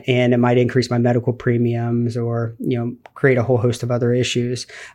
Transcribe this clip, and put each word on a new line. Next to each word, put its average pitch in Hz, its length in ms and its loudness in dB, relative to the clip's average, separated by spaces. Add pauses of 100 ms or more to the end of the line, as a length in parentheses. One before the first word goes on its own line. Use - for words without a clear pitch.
and 123 260 2
it 123 60 4
might 123 180 4
increase 123 320 2
my 120 100 -2
medical 120 340 2
premiums 120 840 -2
or, 117 440 -4
you 127 180 -2
know, 120 160 -6 (200)
create 131 240 4
a 117 40 2
whole 123 160 2
host 117 240 0
of 120 80 -4
other 120 240 0
issues." 123 540 -2 (260)